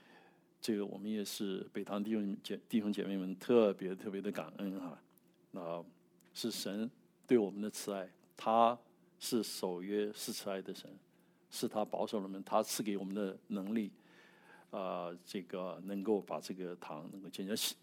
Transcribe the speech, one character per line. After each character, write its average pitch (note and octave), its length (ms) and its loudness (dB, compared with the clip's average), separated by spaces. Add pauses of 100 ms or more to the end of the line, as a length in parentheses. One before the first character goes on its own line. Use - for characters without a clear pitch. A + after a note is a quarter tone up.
(600)
这 A2 160 2
个 G2+ 80 0
我 G2+ 100 -6
们 G2+ 140 -6
也 G#2+ 160 0
是 G2 480 -2
北 G2+ 100 -4
堂 G2+ 200 -2
弟 G#2+ 80 -2
兄 G#2 320 0
姐-， G2 160 -4 (100)
弟 A#2 100 4
兄 G#2 140 2
姐 G2 120 0
妹 G2 120 -2
们 F#2 200 -2
特 A2+ 360 8
别 F#2+ 220 -4
特 G#2 160 -6
别 G2 100 -4
的 G2+ 100 -2
感 E2+ 260 -6
恩 G2 220 -4
哈。 E2 160 -8 (540)
那 E2+ 340 -6 (520)
是 A2+ 160 -2
神 G#2 360 -2 (380)
对 B2 140 8
我 G2+ 100 4
们 G2+ 100 -6
的 G#2 120 -2
慈 - 200 -4
爱， F#2+ 160 -2 (300)
他 A#2 400 8 (420)
是 A#2 220 2
守 F2+ 400 -2
约 G#2 320 0
是 - 180 -6
慈 - 200 -6
爱 F#2+ 100 -2
的 F#2 140 -8
神， - 120 -14 (600)
是 - 180 -2
他 G#2+ 160 2
保 F#2 220 0
守 A2 140 -2
了 F#2+ 60 -2
我 - 20 -6
们， G2 160 -8
他 G#2+ 180 4
赐 - 220 -2
给 G2+ 140 2
我 F#2+ 60 -2
们 F#2+ 120 -4
的 G2 200 0 (120)
能 G2+ 260 -2
力， G#2 180 0 (760)
啊， F2+ 400 -2 (160)
这 G2+ 160 -6
个 F2+ 440 -6
能 G2 180 -4
够 G2+ 180 4
把 D#2 180 -4
这 - 140 -8
个 F2+ 220 -6
堂 D#2 360 -10
能 - 80 -12
够 - 100 -12
建 G2+ 160 -6
起 F#2+ 40 -4
来。 A2 60 0
请， - 260 0